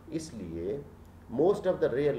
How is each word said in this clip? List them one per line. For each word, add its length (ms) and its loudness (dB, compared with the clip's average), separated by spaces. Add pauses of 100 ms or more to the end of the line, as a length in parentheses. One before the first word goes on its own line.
(120)
इसलिए 720 -6 (480)
most 280 4
of 140 2
the 140 2
real 300 2